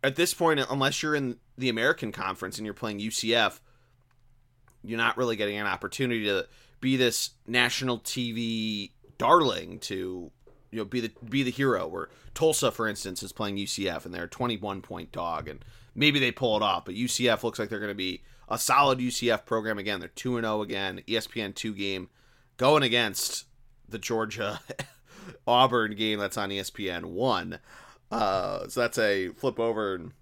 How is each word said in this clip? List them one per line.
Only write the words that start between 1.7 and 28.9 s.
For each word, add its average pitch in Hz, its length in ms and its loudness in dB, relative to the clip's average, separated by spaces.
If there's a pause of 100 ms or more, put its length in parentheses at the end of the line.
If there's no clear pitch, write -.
Conference 95 460 -6
and 107 80 -8
you're 104 80 -6
playing 107 260 -6
U 107 120 -4
C 113 220 0
F, 113 280 4 (1200)
you're 113 140 -6
not 117 180 4
really 120 200 2
getting 104 220 0
an 104 100 -2
opportunity 110 580 -2
to 98 220 2 (340)
be 131 160 2
this 123 340 2 (160)
national 123 520 0
T 120 320 -4
V 110 600 -4 (240)
darling, 113 640 4
to, 92 520 -8 (400)
you 107 80 -8
know, 107 60 -2
be 123 160 -4
the, 113 100 -4 (180)
be 135 140 0
the 123 80 0
hero. 120 360 2
Where 82 220 -8 (240)
Tulsa, 156 380 4
for 110 160 -2
instance, 98 360 -6
is 98 80 -10
playing 101 260 -4
U 101 100 -4
C 95 200 -2
F, 82 180 -4
and 87 80 -12
they're 87 120 -6
a - 40 -10
twenty-one 104 520 -4
point 87 320 -12
dog, 82 340 -4
and 73 160 -12 (320)
maybe 143 240 4
they 123 120 2
pull 113 260 0
it 107 60 2
off. 92 200 2
But 92 120 -10
U 120 120 -2
C 120 220 2
F 110 160 2
looks 113 140 -2
like 104 100 -2
they're 107 100 -6
gonna 101 140 -4
be 92 300 -6 (260)
a 110 80 -2
solid 131 420 4
U 123 100 0
C 120 220 0
F 107 140 2
program 110 320 -2
again. 101 240 -4
They're 87 80 -12
two - 260 -4
and 117 100 -2
oh 107 160 0
again. 98 460 -4
E 113 80 0
S 110 120 0
P - 120 -8
N 101 140 -4
two 110 200 -6
game 98 360 -6 (480)
going 143 260 6
against 113 640 0 (420)
the 110 120 -8
Georgia 110 600 -4 (440)
<laughs> - 440 -14
Auburn 120 480 6
game 107 240 0
that's 101 180 -2
on 98 140 -2
E 98 80 -2
S 92 100 -6
P 95 220 -6
N 87 220 -6
one. 110 460 0 (520)
Uh, 95 560 0
so - 140 -2
that's 117 180 0